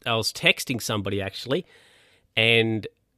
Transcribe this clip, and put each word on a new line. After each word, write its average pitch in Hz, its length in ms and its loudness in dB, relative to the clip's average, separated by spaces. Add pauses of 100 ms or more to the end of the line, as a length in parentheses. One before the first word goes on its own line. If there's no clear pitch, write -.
I 117 100 0
was 110 180 -2
texting 147 480 0
somebody, 98 400 -2
actually, 117 440 -4 (680)
and 113 520 2 (300)